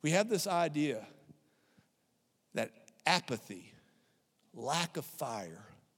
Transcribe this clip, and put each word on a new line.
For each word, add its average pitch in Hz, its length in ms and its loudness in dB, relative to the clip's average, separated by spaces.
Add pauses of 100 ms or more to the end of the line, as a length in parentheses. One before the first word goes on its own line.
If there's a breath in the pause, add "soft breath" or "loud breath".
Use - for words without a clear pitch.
We 151 80 2
have 208 180 6
this 196 160 2
idea 151 600 0 (1500 soft breath)
that 113 180 -2 (360)
apathy, 120 680 -2 (800 soft breath)
lack 151 420 -2
of 160 100 -6
fire 101 640 -8 (280)